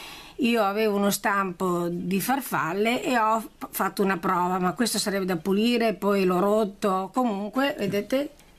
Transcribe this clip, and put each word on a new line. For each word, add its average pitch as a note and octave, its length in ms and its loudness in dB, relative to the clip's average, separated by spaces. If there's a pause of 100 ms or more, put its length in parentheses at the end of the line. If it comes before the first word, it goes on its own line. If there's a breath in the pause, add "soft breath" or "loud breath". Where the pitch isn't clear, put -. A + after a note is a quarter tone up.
(380 loud breath)
Io A#3 240 2
avevo G3+ 360 0
uno G3+ 120 2
stampo F#3 800 0
di F3+ 320 -2
farfalle G#3 800 -2
e C4+ 160 0
ho A3 220 2
f-, - 320 -12
fatto G3 320 -2
una F#3+ 140 0
prova, F3+ 420 0
ma F3+ 140 2
questo A3+ 260 0
sarebbe G3 260 -2
da F#3 120 0
pulire, A3 580 2
poi G3+ 300 2
l'ho F3+ 140 2
rotto. G3+ 720 0
Comunque, A#3+ 680 0
vedete, G#3 520 -2 (280)